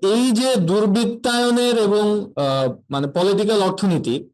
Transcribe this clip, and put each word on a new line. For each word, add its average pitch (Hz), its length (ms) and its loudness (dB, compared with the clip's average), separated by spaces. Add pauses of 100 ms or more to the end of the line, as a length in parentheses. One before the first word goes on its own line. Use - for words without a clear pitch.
এই 233 300 2
যে 254 240 2
দুর্বৃত্তায়নের 233 1200 0
এবং, 208 580 0
আহ, 135 380 -2 (160)
মানে 139 180 -4
পলিটিক্যাল 196 540 0
অর্থনীতি 180 720 -2